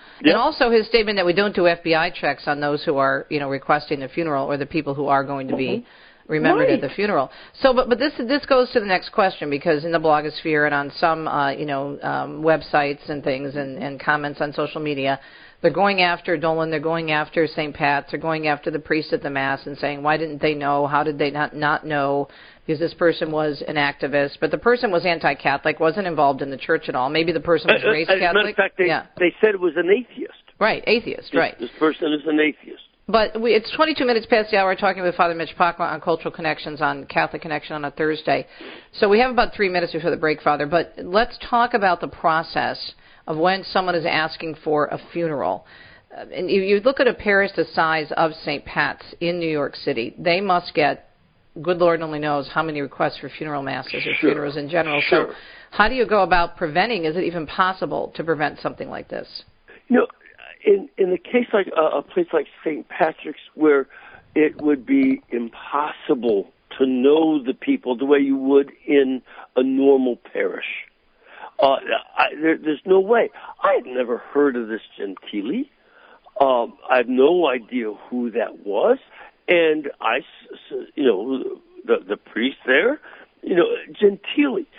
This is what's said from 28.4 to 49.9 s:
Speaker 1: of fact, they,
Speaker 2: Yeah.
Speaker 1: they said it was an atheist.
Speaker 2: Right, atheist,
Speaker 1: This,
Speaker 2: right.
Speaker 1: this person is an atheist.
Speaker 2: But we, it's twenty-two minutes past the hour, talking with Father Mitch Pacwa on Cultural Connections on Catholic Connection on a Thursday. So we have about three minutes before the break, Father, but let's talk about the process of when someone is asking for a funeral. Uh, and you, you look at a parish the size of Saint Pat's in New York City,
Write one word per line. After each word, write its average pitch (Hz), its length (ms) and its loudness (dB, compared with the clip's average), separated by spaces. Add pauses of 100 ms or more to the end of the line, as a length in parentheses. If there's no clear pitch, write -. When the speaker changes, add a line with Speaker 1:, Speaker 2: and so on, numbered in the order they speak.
Speaker 1:
of 208 40 -16
fact, 196 220 0
they, 180 100 2
Speaker 2:
Yeah. 156 180 -2 (120)
Speaker 1:
they 175 240 2
said 214 140 4
it 190 40 -8
was 175 180 0
an 175 120 0
atheist. 240 440 -2 (260)
Speaker 2:
Right, 202 260 0
atheist, - 460 -2
Speaker 1:
This, 147 80 0
Speaker 2:
right. - 180 0
Speaker 1:
this - 220 -10
person 156 340 0
is 147 140 -4
an 151 120 2
atheist. - 440 -4 (240)
Speaker 2:
But 214 340 0
we, 226 140 4
it's 214 160 0
twenty-two 311 340 0
minutes 233 220 0
past 214 240 2
the 208 60 2
hour, 190 180 2
talking 190 260 0
with 175 140 0
Father 175 180 2
Mitch 165 240 -6
Pacwa 170 220 2 (120)
on 156 100 -6
Cultural 165 300 -2
Connections 151 520 -6
on 143 220 -2
Catholic 160 360 -2
Connection 156 320 -8
on 151 120 -6
a 143 40 -6
Thursday. 151 560 -2 (460)
So - 180 0
we 208 120 6
have 254 100 2
about 233 240 0
three 196 140 0
minutes 175 240 -2
before 160 180 -2
the - 60 0
break, 156 260 0
Father, 147 240 2
but 160 300 0
let's 214 420 -2
talk 240 340 0
about 196 260 2
the 180 100 -8
process 160 840 -2 (340)
of 160 100 -4
when 180 260 0
someone 185 320 -2
is 160 100 -2
asking 160 580 -2
for 151 240 0
a 151 100 -6 (160)
funeral. 143 520 -4 (520)
Uh, - 160 -14
and - 160 -6
you, 196 120 2
you 202 200 2
look 269 200 2
at - 60 4
a 202 60 4
parish 196 420 2
the 165 100 0
size 160 500 0
of 165 160 2 (140)
Saint 143 200 -6
Pat's - 380 -2 (180)
in 175 180 -2
New 165 100 -2
York 147 260 -2
City, 123 420 -4